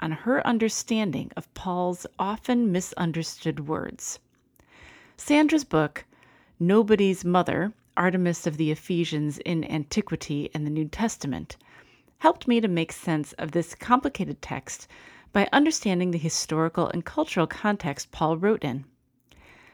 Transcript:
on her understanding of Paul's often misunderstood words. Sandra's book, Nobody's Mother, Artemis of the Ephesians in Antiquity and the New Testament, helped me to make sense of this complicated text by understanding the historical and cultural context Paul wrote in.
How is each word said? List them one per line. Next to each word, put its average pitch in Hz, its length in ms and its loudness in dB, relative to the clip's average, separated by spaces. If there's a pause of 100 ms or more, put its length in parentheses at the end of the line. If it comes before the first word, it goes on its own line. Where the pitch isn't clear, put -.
on 160 100 -2
her 233 340 0
understanding 220 920 0
of - 160 -12
Paul's 180 520 -4 (140)
often 220 500 0
misunderstood 165 960 -2
words. - 540 -6 (960)
Sandra's 302 480 4
book, 156 400 0 (560)
Nobody's 196 640 4
Mother, 180 480 2 (240)
Artemis 175 500 0
of 151 120 -4
the 156 140 0
Ephesians 156 640 -2
in 165 260 -2
Antiquity 151 920 -4
and 151 120 -4
the 147 60 -2
New 156 180 -2
Testament, 139 640 -6 (640)
helped - 280 2
me 233 140 4
to 220 80 2
make 170 240 0
sense 151 420 -2
of 165 180 -8
this 165 220 0
complicated 240 680 0
text - 460 -10 (440)
by 202 220 4
understanding 190 580 4
the 170 60 0
historical 160 720 0
and 170 160 -4
cultural 190 420 0
context - 640 -4
Paul 160 260 0
wrote 208 280 0
in. 135 180 -4 (920)